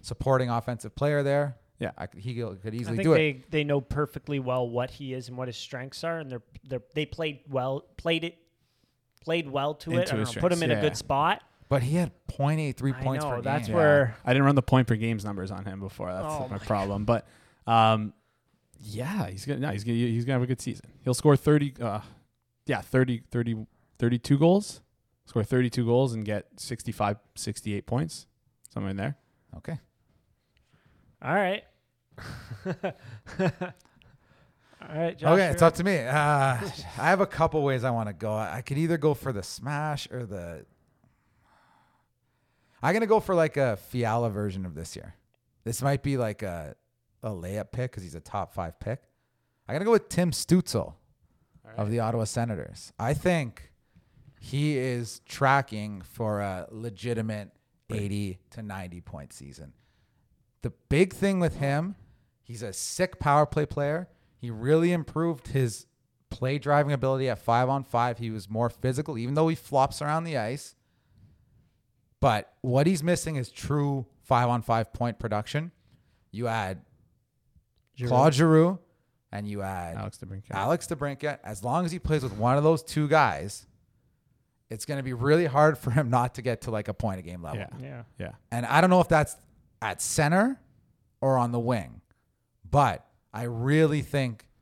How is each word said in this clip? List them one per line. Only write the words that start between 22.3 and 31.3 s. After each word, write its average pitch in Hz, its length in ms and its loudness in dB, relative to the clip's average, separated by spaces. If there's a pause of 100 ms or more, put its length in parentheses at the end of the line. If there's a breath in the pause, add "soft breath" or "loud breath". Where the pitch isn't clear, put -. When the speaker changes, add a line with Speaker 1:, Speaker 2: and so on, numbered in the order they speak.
Speaker 2:
yeah, 131 140 -2
thirty, 127 500 0
thirty, 117 260 -2 (440)
thirty-two 120 380 4
goals. 180 420 4 (460)
Score 110 180 0
thirty-two 127 420 2
goals 120 280 4
and 110 100 -6
get 104 320 -6
sixty-five, 107 640 -4 (180)
sixty-eight - 500 -6
points, - 400 -4 (480)
somewhere 98 160 -6
in 98 60 -6
there. 120 200 -4 (400)
Speaker 1:
Okay. 156 220 -10 (1500)
Speaker 3:
All 131 100 -2